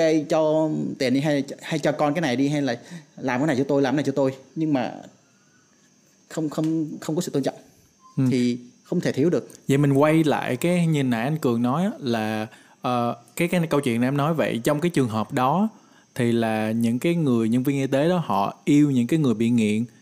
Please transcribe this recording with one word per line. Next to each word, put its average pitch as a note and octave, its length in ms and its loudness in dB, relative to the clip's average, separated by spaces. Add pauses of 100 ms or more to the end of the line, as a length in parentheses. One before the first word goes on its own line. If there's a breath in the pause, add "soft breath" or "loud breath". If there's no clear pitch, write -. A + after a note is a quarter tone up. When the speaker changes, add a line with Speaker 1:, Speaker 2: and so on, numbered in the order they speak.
(300)
Speaker 1:
cho D#3 400 2 (280)
tiền B2+ 160 0
đi, C#3 60 2
hay, C#3+ 240 0 (180)
hay D#3+ 180 -4
cho D3+ 120 0
con D3 220 0
cái F3 80 -4
này B2+ 140 0
đi, C#3 120 0
hay D3 140 -2
là B2+ 180 -4 (380 loud breath)
làm B2+ 220 -4
cái - 80 0
này C#3 100 0
cho C#3 100 2
tôi, C#3 140 2
làm C3 120 2
cái - 40 0
này C#3+ 80 0
cho C#3 100 -2
tôi. C3+ 200 0 (200)
Nhưng D#3 180 -2
mà B2 180 -2 (1400)
không, D#3+ 200 -4
không, D#3+ 380 -2 (140)
không D#3 140 -4
có F3 60 -2
sự - 100 -6
tôn C#3 120 -2
trọng - 120 -4 (600)
Speaker 2:
Ừ. C3+ 140 2
Speaker 1:
thì B2 260 0 (260)
không E3+ 180 -4
thể - 100 -2
thiếu D3 180 2
được. D3 200 -2 (180)
Speaker 2:
Vậy C#3 100 2
mình C#3+ 160 4
quay D#3 300 4
lại B2+ 340 0
cái F3 300 0
như D3+ 160 0
nãy A#2 200 0
anh D3 140 -2
Cường A#2+ 240 0
nói C3+ 220 0
á, G#3+ 160 -2
là, A2 480 -4 (340 loud breath)
ờ, A#2+ 340 -2 (200)
cái, E3+ 120 -2
cái F3 220 0
câu D3 100 2
chuyện A#2 220 0
này B2 60 2
em C#3+ 100 0
nói D3 160 0
vậy, A2+ 300 0
trong D3 180 2
cái F3 80 0
trường C3 200 0
hợp A2 240 -4
đó D3 360 0 (460 soft breath)
thì A#2+ 160 0
là A2 400 0
những A#2 280 0
cái E3+ 160 0
người A#2+ 340 2
nhân B2+ 140 2
viên C#3+ 180 0
y C3 60 -2
tế C3+ 220 2
đó F3+ 160 0
họ - 400 0
yêu D3 260 4
những A#2+ 160 2
cái D#3+ 120 2
người C3 140 2
bị A#2 160 0
nghiện, A2 360 2 (160 soft breath)